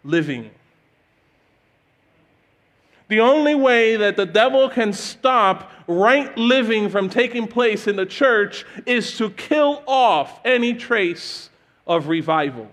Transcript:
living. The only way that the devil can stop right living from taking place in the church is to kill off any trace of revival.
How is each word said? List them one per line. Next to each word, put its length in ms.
living. 460
The 120
only 340
way 440
that 180
the 100
devil 420
can 260
stop 800
right 500
living 540
from 180
taking 400
place 380
in 120
the 100
church 580
is 320
to 100
kill 560
off 580
any 300
trace 760
of 220
revival. 640